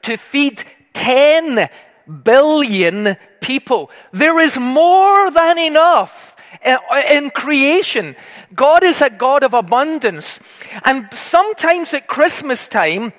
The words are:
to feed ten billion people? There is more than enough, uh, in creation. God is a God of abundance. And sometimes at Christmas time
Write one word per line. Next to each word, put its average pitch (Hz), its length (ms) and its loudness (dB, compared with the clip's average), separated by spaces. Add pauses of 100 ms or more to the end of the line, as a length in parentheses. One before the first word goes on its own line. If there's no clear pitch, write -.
to 226 160 -8
feed 285 460 -4 (300)
ten 269 760 0 (540)
billion 214 920 2 (220)
people? 254 520 -4 (220)
There 311 260 2
is 311 180 0
more 359 720 2
than 330 300 2
enough, 311 760 0 (300)
uh, 254 120 2 (340)
in 285 180 2
creation. 269 840 -2 (400)
God 311 280 4
is 349 180 2
a 269 100 2
God 262 320 0
of 247 100 0
abundance. 240 840 -2 (440)
And 262 300 -2
sometimes 349 800 -2
at 277 140 -8
Christmas - 600 -4
time 196 520 -4